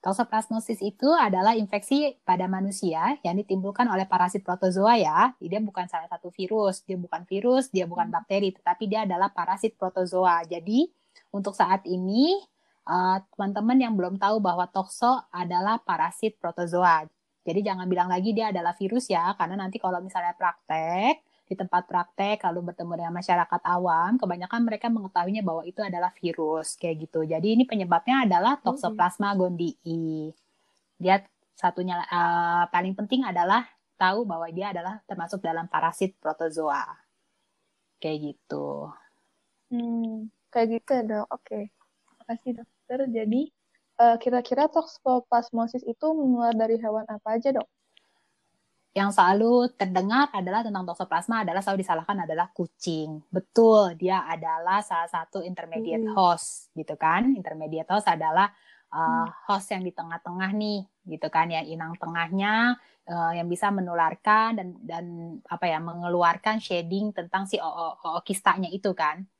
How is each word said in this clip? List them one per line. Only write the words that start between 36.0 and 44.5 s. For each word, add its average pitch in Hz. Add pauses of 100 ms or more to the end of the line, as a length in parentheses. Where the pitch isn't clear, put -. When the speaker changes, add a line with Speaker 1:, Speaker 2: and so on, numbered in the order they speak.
Speaker 1:
protozoa. 156 (1120)
Kayak 151
gitu. 147 (800)
Speaker 2:
Hmm, 226 (240)
kayak 233
gitu 226
ya, 254
Dok. 214
Oke. 208 (480)
Makasih, 240
Dokter. 254
Jadi, 226 (500)
eh, 233
kira-kira 247